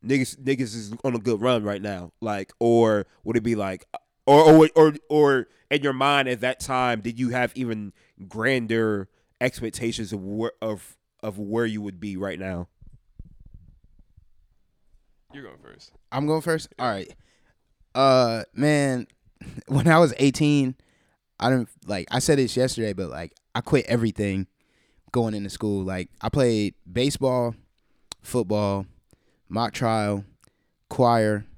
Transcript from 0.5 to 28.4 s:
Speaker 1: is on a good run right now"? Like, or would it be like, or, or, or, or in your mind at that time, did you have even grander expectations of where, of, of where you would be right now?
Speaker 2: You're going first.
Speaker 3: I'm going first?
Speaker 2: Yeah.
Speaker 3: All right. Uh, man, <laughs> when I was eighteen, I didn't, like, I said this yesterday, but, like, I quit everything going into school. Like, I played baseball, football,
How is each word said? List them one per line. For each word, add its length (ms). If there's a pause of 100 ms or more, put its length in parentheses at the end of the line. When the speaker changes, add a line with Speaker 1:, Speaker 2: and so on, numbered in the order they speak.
Speaker 1:
is 420
on 140
a 20
good 220
run 240
right 180
now"? 380
Like, 400
or 460 (180)
would 120
it 60
be 140
like, 300 (380)
or, 160 (140)
or, 220
or, 180 (140)
or 400 (200)
in 140
your 120
mind 340
at 140
that 180
time, 400
did 180
you 120
have 260
even 360 (360)
grander 800 (320)
expectations 720
of 100
where, 300 (100)
of, 340 (280)
of 160
where 260
you 160
would 160
be 180
right 220
now? 300 (2750)
Speaker 2:
You're 120
going 180
first. 300 (180)
Speaker 3:
I'm 160
going 160
first? 340
Speaker 2:
Yeah. 80
Speaker 3:
All 60
right. 240 (800)
Uh, 480 (100)
man, 540 (320)
<laughs> 300
when 180
I 140
was 180
eighteen, 560 (640)
I 120
didn't, 180 (180)
like, 240
I 80
said 200
this 180
yesterday, 360
but, 180
like, 240 (200)
I 60
quit 260
everything 640 (640)
going 220
into 140
school. 360
Like, 260 (100)
I 100
played 440 (160)
baseball, 640 (640)
football, 680 (600)